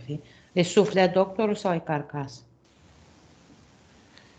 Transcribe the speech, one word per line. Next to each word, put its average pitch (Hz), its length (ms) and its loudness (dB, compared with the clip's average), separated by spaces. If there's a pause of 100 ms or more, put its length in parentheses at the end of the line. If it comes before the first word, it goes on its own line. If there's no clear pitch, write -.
fi. 147 160 -10 (320)
E 180 100 2
suflet 190 500 4
doctorul 196 420 0
sau 190 200 -2
e 165 100 -2
carcasă? 143 560 -6 (2000)